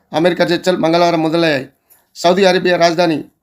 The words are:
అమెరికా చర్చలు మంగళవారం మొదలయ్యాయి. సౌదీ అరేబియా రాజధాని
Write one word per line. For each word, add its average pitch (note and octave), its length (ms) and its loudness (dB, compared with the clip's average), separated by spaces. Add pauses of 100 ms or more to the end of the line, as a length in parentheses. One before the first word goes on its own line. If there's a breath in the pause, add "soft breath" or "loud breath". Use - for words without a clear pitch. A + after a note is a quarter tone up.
(120)
అమెరికా F3 320 0
చర్చలు F3 320 -2
మంగళవారం E3+ 460 0
మొదలయ్యాయి. D#3+ 460 -2 (460 soft breath)
సౌదీ F#3 300 0
అరేబియా F3+ 320 2
రాజధాని E3+ 480 0 (180)